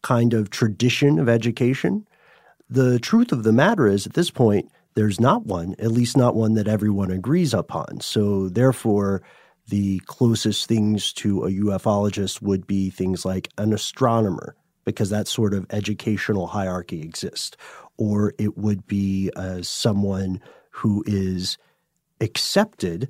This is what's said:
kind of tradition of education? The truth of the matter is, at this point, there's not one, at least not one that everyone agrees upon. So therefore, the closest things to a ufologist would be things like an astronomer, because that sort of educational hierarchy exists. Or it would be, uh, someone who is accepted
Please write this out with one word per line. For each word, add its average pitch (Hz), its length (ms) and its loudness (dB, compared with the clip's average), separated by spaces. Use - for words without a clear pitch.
kind 120 320 2
of 107 160 -2
tradition 123 640 2
of 143 100 2
education? 123 800 0
The 123 300 2
truth 226 320 2
of 123 100 0
the 110 120 4
matter 156 340 4
is, 98 180 2
at - 80 -12
this 175 160 0
point, 104 400 2
there's 107 240 0
not 185 280 4
one, 92 320 -4
at 113 120 -2
least 120 240 0
not 123 200 4
one 110 180 2
that 107 140 0
everyone 101 420 0
agrees 120 420 0
upon. - 500 -6
So 101 460 -2
therefore, 101 760 2
the 98 360 0
closest 110 640 0
things 107 460 0
to 101 320 -2
a 90 40 0
ufologist 101 960 -2
would 98 240 0
be 95 240 -2
things 92 340 -4
like 92 320 -4
an 107 160 0
astronomer, 113 840 0
because 107 240 -2
that 104 180 -4
sort 104 280 0
of 92 160 -4
educational 104 720 -2
hierarchy 90 560 -6
exists. - 560 -10
Or 104 400 0
it 107 180 -2
would 101 300 -2
be, 98 500 -2
uh, 92 280 -8
someone 98 760 -2
who 104 380 -2
is 92 500 -2
accepted 110 880 -2